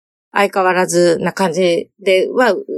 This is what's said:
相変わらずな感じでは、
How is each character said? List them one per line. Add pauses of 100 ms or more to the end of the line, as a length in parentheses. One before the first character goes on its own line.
(300)
相
変
わ
ら
ず
な
感
じ (100)
で
は、 (240)